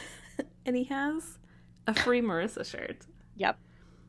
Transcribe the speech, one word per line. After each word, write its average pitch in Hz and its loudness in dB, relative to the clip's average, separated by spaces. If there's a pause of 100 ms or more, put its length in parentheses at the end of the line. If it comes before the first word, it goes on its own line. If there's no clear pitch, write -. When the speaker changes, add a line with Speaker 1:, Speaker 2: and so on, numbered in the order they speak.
(260)
Speaker 1:
<laughs> - -10
and 247 2
he 247 2
has 277 -2 (480)
a 214 2
Free 247 4
Marissa 202 0
shirt. - -8 (300)
Speaker 2:
Yep. - 2 (500)